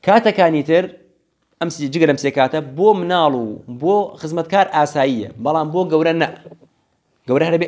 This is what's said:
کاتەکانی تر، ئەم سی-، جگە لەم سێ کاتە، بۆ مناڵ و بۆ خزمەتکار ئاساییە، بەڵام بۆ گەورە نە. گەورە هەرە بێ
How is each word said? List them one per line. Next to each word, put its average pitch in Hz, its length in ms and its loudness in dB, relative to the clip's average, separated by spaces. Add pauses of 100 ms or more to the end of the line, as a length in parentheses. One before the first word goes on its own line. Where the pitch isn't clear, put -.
کاتەکانی 190 600 4
تر، 170 160 2 (760)
ئەم 170 140 -4
سی-، 143 180 -6
جگە 160 180 2
لەم 139 120 0
سێ 139 140 0
کاتە، 135 220 2 (180)
بۆ 190 120 2 (120)
مناڵ 170 320 0 (100)
و 110 40 -6 (340)
بۆ 180 160 2 (240)
خزمەتکار 170 540 -2
ئاساییە، 139 540 0 (160)
بەڵام 156 300 -2
بۆ 180 60 0 (100)
گەورە 160 300 2
نە. 151 80 0 (1000)
گەورە 139 200 2
هەرە 165 120 2
بێ 170 80 -4